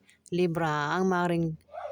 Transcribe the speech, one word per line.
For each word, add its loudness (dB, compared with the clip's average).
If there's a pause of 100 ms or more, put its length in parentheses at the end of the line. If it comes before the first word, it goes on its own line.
(320)
Libra, 0
ang 2
maaaring 0 (320)